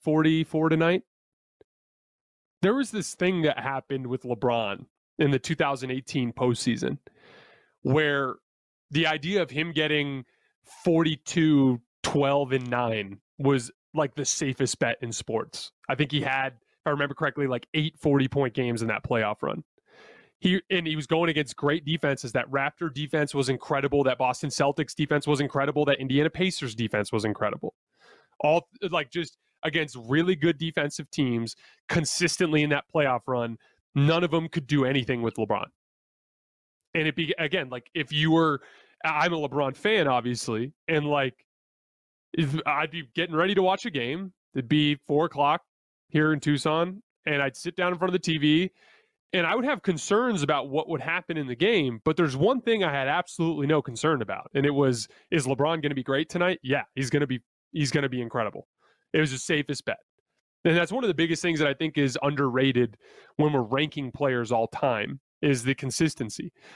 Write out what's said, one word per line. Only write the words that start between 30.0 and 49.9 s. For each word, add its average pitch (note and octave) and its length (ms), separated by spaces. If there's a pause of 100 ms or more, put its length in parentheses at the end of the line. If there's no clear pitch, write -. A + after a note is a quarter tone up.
good D#3 200
defensive D3+ 540
teams A#2 460 (320)
consistently D#3 720
in D3+ 80
that C#3+ 140 (100)
playoff C3+ 320
run, A#2 300 (400)
none D#3 260
of F3 80
them E3 180
could C#3+ 200
do C#3+ 160
anything B2+ 380
with A2+ 120
LeBron. G#2+ 320 (1300)
And D#3 140
it D3+ 80
be, D#3+ 200
again, D#3 320
like, B2 260
if C#3+ 180
you D3+ 180
were, D#3+ 300 (440)
I-, D#3 200
I'm F3 80
a D3+ 160
LeBron C3+ 280
fan, G#3 300
obviously, B2 640 (140)
and, D3+ 180
like, C#3+ 300 (1000)
if D#3 300
I'd D3 240
be E3 140 (100)
getting E3+ 220
ready F#3 180
to G3 80
watch F#3+ 240
a A#3 40
game, D3+ 420 (240)
it'd B2+ 120
be D3 280 (100)
four D3 200
o'clock D3 360 (460)
here D#3 240
in D3 80
Tucson, E3 600 (260)
and D3 140
I'd C#3 160
sit - 200
down F3+ 160
in F3+ 60
front F3+ 140
of F3+ 80
the E3+ 120
T D#3+ 60
V, D#3 340 (600)
and F3 140
I F3 80
would A#3+ 100
have C4+ 180
concerns G3+ 600